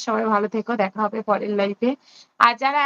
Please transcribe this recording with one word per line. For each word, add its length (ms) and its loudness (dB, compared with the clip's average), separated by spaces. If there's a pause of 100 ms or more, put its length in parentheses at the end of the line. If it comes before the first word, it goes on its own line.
সবাই 200 0
ভালো 240 2
থেকো, 280 -4
দেখা 240 -2
হবে 220 -2
পরের 320 -2
লাইভে। 340 0 (500)
আর 180 4
যারা 280 0